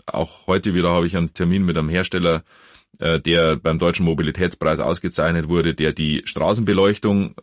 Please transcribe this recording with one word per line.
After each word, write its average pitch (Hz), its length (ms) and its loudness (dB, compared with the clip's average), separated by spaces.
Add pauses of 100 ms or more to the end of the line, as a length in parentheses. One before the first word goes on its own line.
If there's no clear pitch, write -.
Auch - 400 -6
heute 95 260 0
wieder 87 180 2
habe 87 160 2
ich 90 100 -4
einen 85 180 -2
Termin 92 320 0
mit 82 100 0
einem 76 140 -2
Hersteller, 87 540 0 (540)
äh, 82 220 0
der 82 360 2
beim 82 220 -2
Deutschen 87 280 0
Mobilitätspreis 80 760 -2
ausgezeichnet 85 680 -2
wurde, 82 260 0
der 76 180 0
die 76 320 -2
Straßenbeleuchtung, 101 1200 0